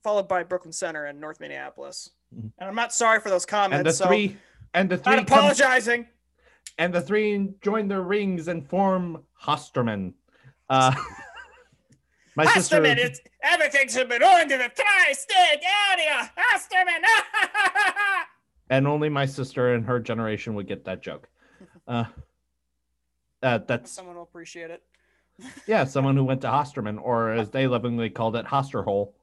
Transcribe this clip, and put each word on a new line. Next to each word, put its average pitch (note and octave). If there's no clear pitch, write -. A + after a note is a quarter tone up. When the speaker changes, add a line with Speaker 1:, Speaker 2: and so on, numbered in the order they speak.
Speaker 1:
Followed G#3
by F3+
Brooklyn F3
Center D#3
and C#3+
North D#3
Minneapolis. C#3
Speaker 2:
Mm-hmm. A2
Speaker 1:
And F#3+
I'm G3+
not A#3
sorry A3+
for G#3+
those F3+
comments, G3
Speaker 2:
And D3+
the D3
Speaker 1:
so F#3+
Speaker 2:
three, G3+
and F#3+
the F3+
Speaker 1:
not -
Speaker 2:
three -
come A#3
Speaker 1:
apologizing. B3+
Speaker 2:
And F3
the F3
three G3+
join G#3
their G3
rings F#3
and E3
form F3+
Hosterman. A#2
Uh, C3
<laughs> -
my D3+
sister F4
Speaker 1:
Hosterman, D4+
it's, B3
everything's C#4+
been B3+
ruined D#4
in C4+
the B3
tri-state F4+
area. D4+
Hosterman. F4+
<laughs> G4+
Speaker 2:
And C3+
only D3+
my C#3+
sister B2
and A#2
her B2
generation A2+
would G2+
get G2+
that F#2
joke. D2+
Uh, A#2
uh, B2+
that's C3+
Speaker 1:
Someone F3+
will F3
appreciate E3+
it. E3+
<laughs> B3
Speaker 2:
Yeah, G3+
someone C3+
who C#3
went C3
to C3
Hosterman, C3
or A2+
as A2
they C3+
lovingly A#2+
called A2+
it, A2+
Hosterhole. G2+